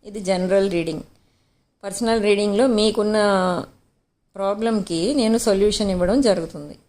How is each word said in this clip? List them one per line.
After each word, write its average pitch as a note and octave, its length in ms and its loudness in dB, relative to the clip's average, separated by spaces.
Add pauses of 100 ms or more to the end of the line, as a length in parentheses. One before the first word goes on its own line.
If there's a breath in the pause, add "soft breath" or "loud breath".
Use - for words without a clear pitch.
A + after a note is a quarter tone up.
ఇది G#3 140 -12
జనరల్ F#3+ 520 0
రీడింగ్. E3 300 -4 (800)
పర్సనల్ A3 400 -2
రీడింగ్లో G#3 440 2
మీకున్న G#3+ 500 2 (1200)
ప్రాబ్లంకి G3+ 760 -2
నేను A3+ 240 2
సొల్యూషన్ G#3 540 0
ఇవ్వడం F#3 300 2
జరుగుతుంది. D#3+ 560 -2 (120)